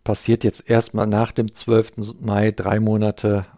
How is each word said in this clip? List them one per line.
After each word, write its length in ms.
passiert 420
jetzt 240
erstmal 380
nach 260
dem 200
zwölften 540
Mai 320
drei 280
Monate 640